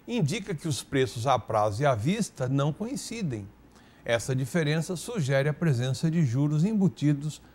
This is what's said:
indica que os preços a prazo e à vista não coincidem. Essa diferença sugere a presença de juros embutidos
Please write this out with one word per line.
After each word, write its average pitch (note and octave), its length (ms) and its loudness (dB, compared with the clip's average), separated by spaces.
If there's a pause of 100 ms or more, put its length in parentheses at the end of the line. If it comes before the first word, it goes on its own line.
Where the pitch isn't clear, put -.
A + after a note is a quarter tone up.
indica G3+ 460 -2
que D#3+ 140 -6
os D#3 160 -2
preços B2+ 460 -2
a B2+ 100 4
prazo G#2+ 420 0
e D3 60 2
à C3+ 80 4
vista C3+ 540 -2
não C#3 240 2
coincidem. G3 720 -6 (580)
Essa A#2 300 0
diferença D#3 600 0
sugere C#3 520 0
a D3+ 60 0
presença C3 560 0
de D#3+ 160 4
juros D3 380 2
embutidos D3+ 760 0 (140)